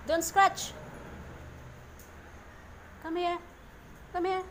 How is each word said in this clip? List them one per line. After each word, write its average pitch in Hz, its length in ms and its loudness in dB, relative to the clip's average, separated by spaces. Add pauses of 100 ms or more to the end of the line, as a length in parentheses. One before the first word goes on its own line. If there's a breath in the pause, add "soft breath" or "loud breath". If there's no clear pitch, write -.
Don't 330 240 4
scratch! - 480 6 (2250)
Come 339 160 4
here. 349 160 4 (720)
Come 349 160 2
here. 370 240 4